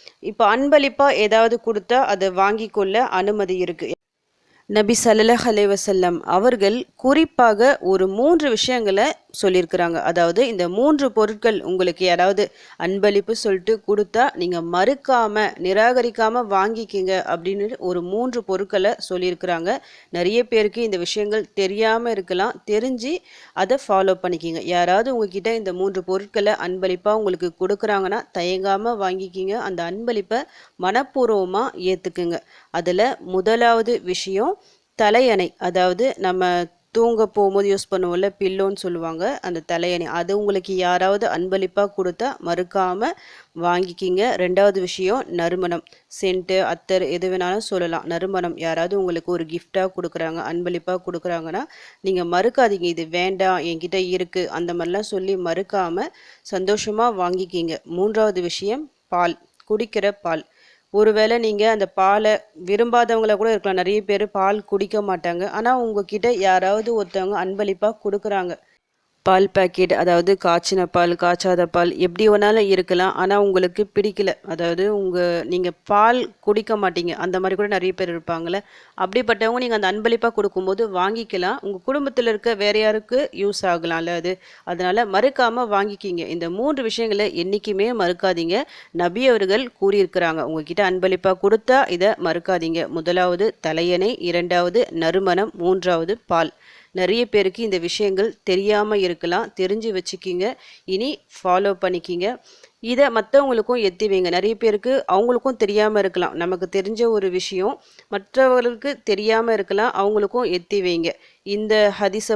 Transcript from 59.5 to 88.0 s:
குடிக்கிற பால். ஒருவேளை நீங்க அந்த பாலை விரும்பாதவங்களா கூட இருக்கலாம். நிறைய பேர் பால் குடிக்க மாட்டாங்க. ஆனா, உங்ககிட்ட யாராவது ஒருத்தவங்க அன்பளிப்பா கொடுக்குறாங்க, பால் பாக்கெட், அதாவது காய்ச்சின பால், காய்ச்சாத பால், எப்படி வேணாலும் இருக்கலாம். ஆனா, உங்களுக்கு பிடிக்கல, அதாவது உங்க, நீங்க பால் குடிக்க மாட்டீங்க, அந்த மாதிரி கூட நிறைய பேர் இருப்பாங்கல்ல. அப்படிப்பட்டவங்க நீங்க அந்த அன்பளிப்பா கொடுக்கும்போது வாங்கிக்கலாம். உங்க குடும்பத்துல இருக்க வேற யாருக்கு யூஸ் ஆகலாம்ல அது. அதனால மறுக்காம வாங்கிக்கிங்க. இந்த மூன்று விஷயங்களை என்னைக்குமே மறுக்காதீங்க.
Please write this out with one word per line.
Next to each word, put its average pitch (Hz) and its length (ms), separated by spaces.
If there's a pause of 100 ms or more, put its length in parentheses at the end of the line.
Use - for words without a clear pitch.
குடிக்கிற 214 420
பால். 165 340 (480)
ஒருவேளை 214 440
நீங்க 220 320
அந்த 214 160
பாலை 202 460 (340)
விரும்பாதவங்களா 226 720
கூட 214 140
இருக்கலாம். 196 280
நிறைய 196 240
பேர் 202 300
பால் 202 340
குடிக்க 202 360
மாட்டாங்க. 180 480
ஆனா, 240 280
உங்ககிட்ட 214 540
யாராவது 202 720
ஒருத்தவங்க 190 340
அன்பளிப்பா 196 680
கொடுக்குறாங்க, 196 500 (680)
பால் 190 280
பாக்கெட், 180 420
அதாவது 175 500
காய்ச்சின 175 480
பால், 175 200
காய்ச்சாத 175 540
பால், 175 320
எப்படி 185 320
வேணாலும் 208 380
இருக்கலாம். 185 460
ஆனா, 196 280
உங்களுக்கு 185 540
பிடிக்கல, 202 340 (180)
அதாவது 170 500
உங்க, 175 480
நீங்க 175 260 (140)
பால் 226 540
குடிக்க 214 380
மாட்டீங்க, 175 320
அந்த 180 300
மாதிரி 190 160
கூட 202 120
நிறைய 185 260
பேர் 175 240
இருப்பாங்கல்ல. 170 420 (380)
அப்படிப்பட்டவங்க 220 580
நீங்க 240 260
அந்த 190 100
அன்பளிப்பா 226 400
கொடுக்கும்போது 196 560
வாங்கிக்கலாம். 196 760
உங்க 196 240
குடும்பத்துல 262 420
இருக்க 220 260
வேற 208 260
யாருக்கு 220 520
யூஸ் 202 300
ஆகலாம்ல 170 460
அது. 175 320 (240)
அதனால 185 420
மறுக்காம 240 640
வாங்கிக்கிங்க. 196 580
இந்த 165 220
மூன்று 254 340
விஷயங்களை 208 640
என்னைக்குமே 208 480
மறுக்காதீங்க. 180 680 (300)